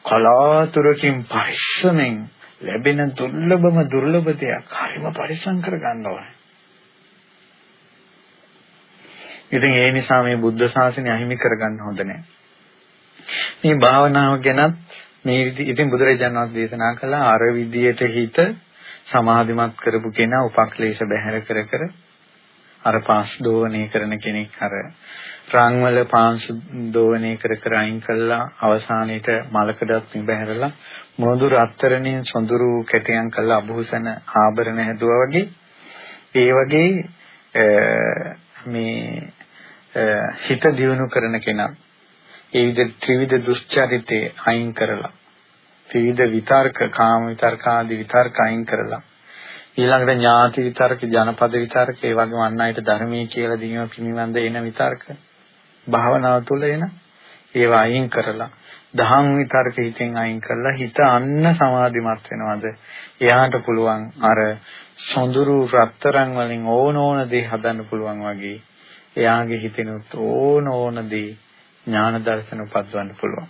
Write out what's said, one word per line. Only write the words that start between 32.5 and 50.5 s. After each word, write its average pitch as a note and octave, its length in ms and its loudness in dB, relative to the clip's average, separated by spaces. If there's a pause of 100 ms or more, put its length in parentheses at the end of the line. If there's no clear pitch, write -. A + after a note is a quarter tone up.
කැටයන් A2+ 460 -2
කළා A2+ 280 0
අභූෂණ A2+ 500 -6 (260)
ආභරණ A2+ 460 2
හැදුවා A2+ 400 0
වගේ D3+ 260 0 (840)
ඒ B2 180 4
වගේ, C#3 380 4 (680)
අ, A2 100 2 (960)
මේ, A#2 720 -8 (600)
අ, A2+ 120 0 (340)
හිත - 340 -4
දියුණු C3 360 0
කරන A2+ 300 0
කෙනා G#2+ 320 -4 (800)
ඒ B2 160 2
විදිහ A#2+ 320 0
ත්‍රිවිධ C3 440 0
දුෂ්චරිතේ A#2+ 840 -2 (180)
අයින් A#2 300 0
කරලා G#2+ 400 -4 (760)
ත්‍රිවිධ A#2+ 400 2
විතර්ක, B2 500 2 (100)
කාම A2+ 380 2
විතර්ක A2+ 400 -2
ආදී A#2 320 0
විතර්ක B2 420 2
අයින් A2+ 240 0
කරලා A2 380 -6 (720)
ඊළඟට B2+ 400 2
ඥාති A#2+ 500 4